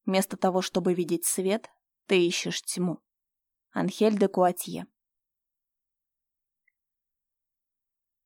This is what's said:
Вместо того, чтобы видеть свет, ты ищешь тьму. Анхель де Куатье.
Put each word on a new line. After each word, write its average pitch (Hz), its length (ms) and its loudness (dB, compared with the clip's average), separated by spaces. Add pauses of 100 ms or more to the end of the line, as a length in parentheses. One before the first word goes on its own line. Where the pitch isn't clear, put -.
Вместо 190 320 0
того, 185 240 2
чтобы 185 320 -2
видеть 170 320 -2
свет, 190 440 -2 (380)
ты 180 180 4
ищешь 175 360 -4
тьму. - 400 -4 (720)
Анхель 208 460 0
де 196 120 2
Куатье. 180 580 -2 (3500)